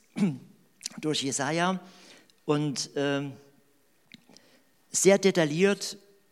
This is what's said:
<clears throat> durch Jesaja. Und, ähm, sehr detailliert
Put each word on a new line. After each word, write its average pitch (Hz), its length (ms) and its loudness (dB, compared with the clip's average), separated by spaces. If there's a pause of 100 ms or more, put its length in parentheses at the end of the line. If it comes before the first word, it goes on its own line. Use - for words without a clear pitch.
(160)
<clears throat> - 840 -6
durch 147 220 -2
Jesaja. 165 580 -2 (640)
Und, 147 500 -2
ähm, 143 380 -2 (1600)
sehr 196 280 4
detailliert 185 800 0 (340)